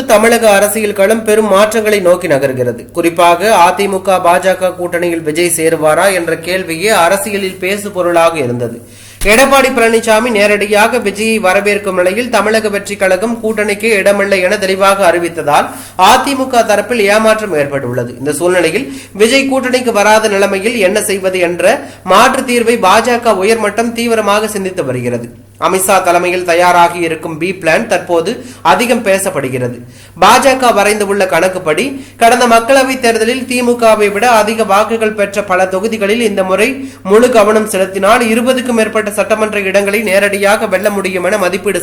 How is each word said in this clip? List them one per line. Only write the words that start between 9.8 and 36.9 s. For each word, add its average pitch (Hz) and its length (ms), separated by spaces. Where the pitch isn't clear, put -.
நேரடியாக 208 680
விஜயை 214 400
வரவேற்கும் 196 540
நிலையில் 202 340
தமிழக 214 360
வெற்றி 202 260
கழகம் 202 480
கூட்டணிக்கு 214 560
இடமில்லை 196 480
என 202 160
தெளிவாக 196 460
அறிவித்ததால் 165 600
அதிமுக 262 640
தரப்பில் 202 420
ஏமாற்றம் 214 480
ஏற்பட்டுள்ளது. 127 580
இந்த 143 200
சூழ்நிலையில் 180 500
விஜய் 269 300
கூட்டணிக்கு 247 480
வராத 214 360
நிலைமையில் 202 520
என்ன 202 100
செய்வது 185 280
என்ற 175 280
மாற்று 247 360
தீர்வை 240 280
பாஜக 226 540
உயர்மட்டம் 226 560
தீவிரமாக 214 580
சிந்தித்து 185 320
வருகிறது. 120 400
அமித்ஷா 185 300
தலைமையில் 180 420
தயாராகி 175 600
இருக்கும் 160 340
பி 180 80
பிளான் 165 320
தற்போது 175 400
அதிகம் 226 340
பேசப்படுகிறது. 139 720
பாஜக 247 560
வரைந்துள்ள 202 460
கணக்குப்படி 165 520
கடந்த 240 320
மக்களவைத் 262 500
தேர்தலில் 233 460
திமுகவை 240 640
விட 208 100
அதிக 220 320
வாக்குகள் 220 480
பெற்ற 202 320
பல 185 220
தொகுதிகளில் 214 560
இந்த 196 200
முறை 196 200